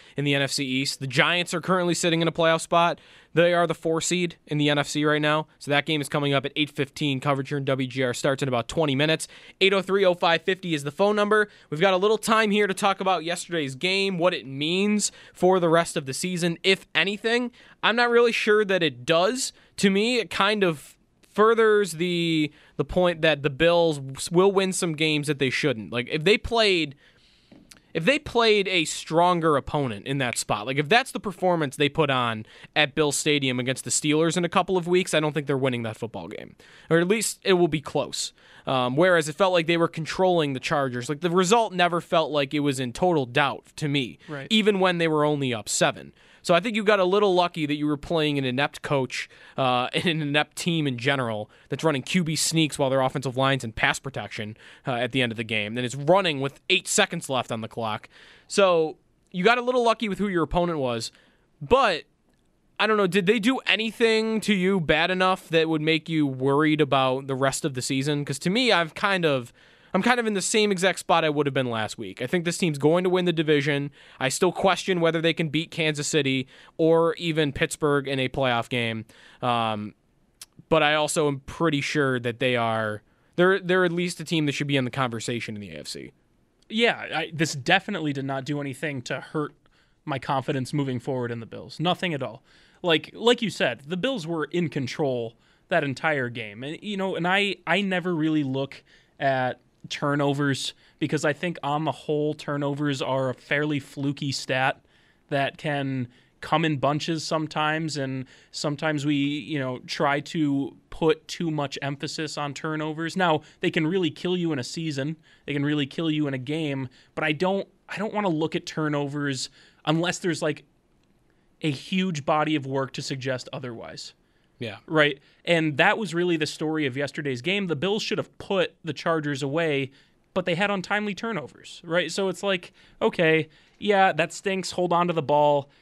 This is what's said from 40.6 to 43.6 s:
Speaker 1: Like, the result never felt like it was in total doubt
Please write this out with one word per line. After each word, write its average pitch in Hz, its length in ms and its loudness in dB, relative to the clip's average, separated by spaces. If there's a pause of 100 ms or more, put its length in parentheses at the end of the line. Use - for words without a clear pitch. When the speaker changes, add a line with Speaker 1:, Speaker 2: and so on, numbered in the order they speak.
Speaker 1:
Like, 147 120 -4
the 175 100 0
result 185 420 4
never 175 280 2
felt 160 300 0
like 143 220 0
it 151 60 0
was 143 200 0
in 123 120 -2
total 165 340 2
doubt 127 420 0 (100)